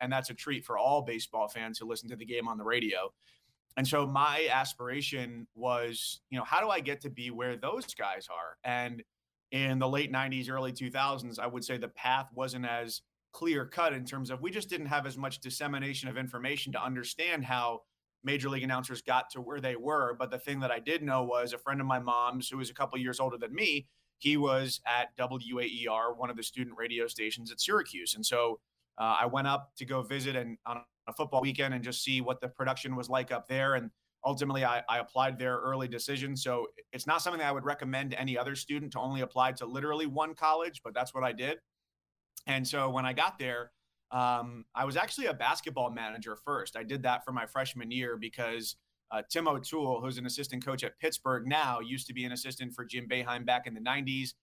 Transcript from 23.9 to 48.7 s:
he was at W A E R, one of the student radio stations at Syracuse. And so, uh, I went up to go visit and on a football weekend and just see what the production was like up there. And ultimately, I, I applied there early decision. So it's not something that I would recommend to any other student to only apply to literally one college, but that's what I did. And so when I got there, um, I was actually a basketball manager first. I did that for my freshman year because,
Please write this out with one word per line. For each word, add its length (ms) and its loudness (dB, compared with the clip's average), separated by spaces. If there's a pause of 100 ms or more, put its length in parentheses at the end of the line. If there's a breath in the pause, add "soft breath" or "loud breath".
he 180 4
was 500 4
at 300 2
W 420 -2
A 60 0
E 260 -4
R, 240 2
one 160 -2
of 60 -6
the 60 -8
student 360 -6
radio 280 0
stations 460 -4
at 80 -4
Syracuse. 540 0
And 100 -4
so, 360 2 (360)
uh, 240 4
I 60 6
went 220 2
up 300 0
to 60 -8
go 180 0
visit 340 -2
and 200 -2 (100)
on 160 -6 (260)
a 40 -4
football 280 0
weekend 340 2
and 80 -2
just 220 -4
see 160 2
what 200 0
the 80 -2
production 460 -2
was 160 -4
like 220 2
up 160 -2
there. 260 4
And 160 0 (340)
ultimately, 400 2
I, 240 4
I 100 4
applied 380 2
there 200 0
early 320 0
decision. 480 -2
So 320 0 (240)
it's 160 -4
not 140 4
something 180 0
that 80 2
I 40 4
would 120 -4
recommend 480 -2
to 80 -2
any 180 0
other 160 -2
student 380 -4
to 80 -4
only 220 -2
apply 300 4
to 140 -8
literally 400 0
one 280 0
college, 500 2
but 100 -8
that's 180 0
what 120 0
I 80 4
did. 260 -2 (880)
And 220 2
so 200 2
when 160 2
I 100 0
got 220 2
there, 360 -4 (400)
um, 600 0
I 100 2
was 140 0
actually 300 0
a 60 0
basketball 560 0
manager 460 -6
first. 400 -4
I 60 -4
did 220 -4
that 200 2
for 80 -6
my 140 -2
freshman 440 -2
year 280 -2
because, 580 -4 (340)